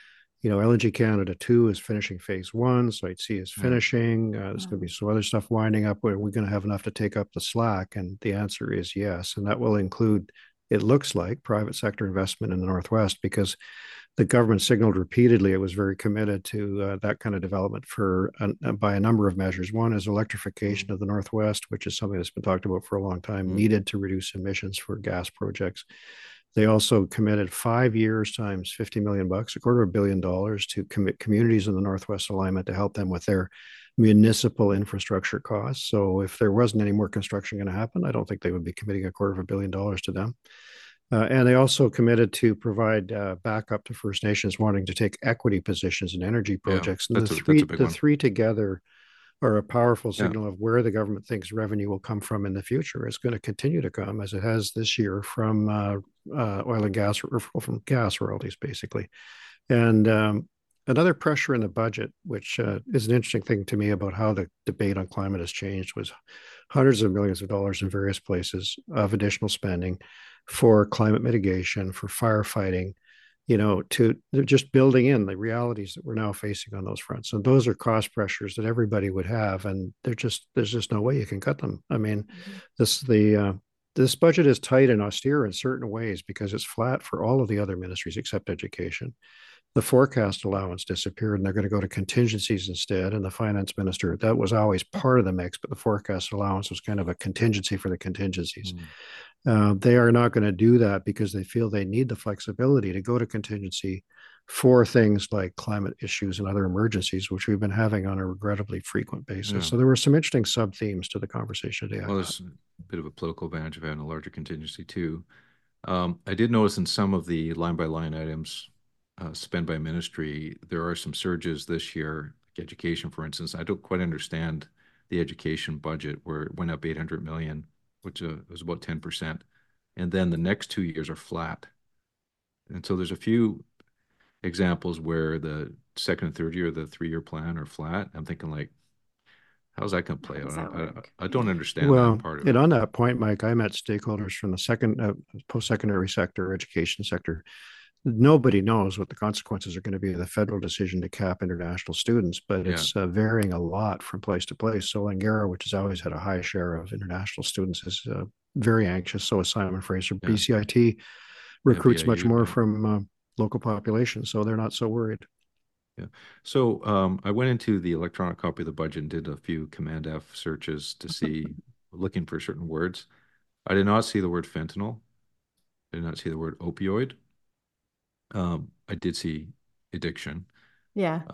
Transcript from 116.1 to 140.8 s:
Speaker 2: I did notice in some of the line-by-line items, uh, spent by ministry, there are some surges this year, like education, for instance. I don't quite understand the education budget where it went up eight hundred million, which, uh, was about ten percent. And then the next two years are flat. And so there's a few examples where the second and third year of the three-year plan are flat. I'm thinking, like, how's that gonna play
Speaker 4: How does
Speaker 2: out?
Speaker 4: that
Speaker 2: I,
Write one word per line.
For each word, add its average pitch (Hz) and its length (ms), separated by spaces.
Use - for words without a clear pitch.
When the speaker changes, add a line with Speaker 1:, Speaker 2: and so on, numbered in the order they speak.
Speaker 2:
I 95 60
did 113 180
notice 110 260
in 92 80
some 98 280
of 82 120
the 82 280
line-by-line 80 600
items, 80 560
uh, 78 160
spent 85 340
by 82 100
ministry, 78 800
there 85 200
are 87 80
some 82 180
surges 82 520
this 82 300
year, 78 400
like - 60
education, - 460
for 82 160
instance. 78 300
I 85 80
don't 95 180
quite 92 200
understand 80 640
the 87 100
education 78 580
budget 76 460
where 76 200
it - 120
went 85 160
up 76 140
eight 80 120
hundred 80 260
million, 78 420
which, - 220
uh, 80 140
was 87 140
about 85 180
ten 80 180
percent. 80 440
And 90 160
then 92 200
the 82 60
next 90 340
two 104 100
years 80 260
are 78 80
flat. 85 520
And 90 140
so 95 120
there's 90 160
a - 40
few 113 480
examples 87 560
where 80 380
the 76 340
second 87 320
and 76 60
third 82 200
year 87 120
of 80 80
the 78 120
three-year 80 340
plan 80 380
are 76 60
flat. 82 500
I'm 78 100
thinking, 80 240
like, 76 220
how's 101 140
that 90 140
gonna 73 120
play - 220
Speaker 4:
How 71 60
does 73 120
Speaker 2:
out? 82 160
Speaker 4:
that 85 60
Speaker 2:
I, 82 40